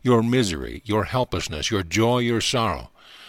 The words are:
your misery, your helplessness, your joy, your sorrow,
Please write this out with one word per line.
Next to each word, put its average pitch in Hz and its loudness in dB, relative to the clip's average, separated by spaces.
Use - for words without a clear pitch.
your 120 4
misery, 92 0
your 101 0
helplessness, 87 -4
your 101 0
joy, 113 2
your 117 0
sorrow, 92 -2